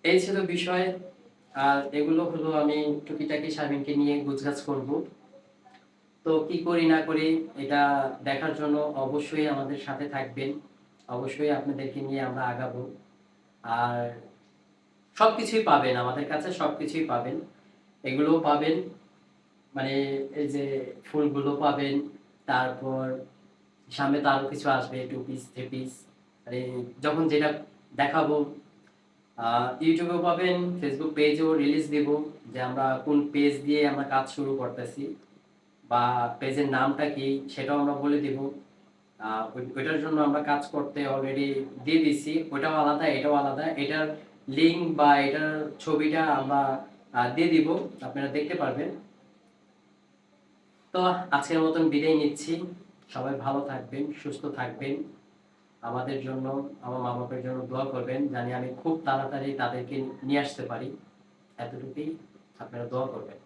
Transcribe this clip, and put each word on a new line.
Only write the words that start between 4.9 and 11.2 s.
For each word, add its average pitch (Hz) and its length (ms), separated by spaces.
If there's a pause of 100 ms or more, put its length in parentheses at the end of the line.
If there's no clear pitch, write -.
তো 156 280
কি 170 60
করি 165 280
না 160 140
করি 160 560
এটা 139 580 (100)
দেখার 139 300
জন্য 147 240
অবশ্যই 147 720
আমাদের 139 300
সাথে 143 300
থাকবেন, 135 520 (480)
অবশ্যই 135 420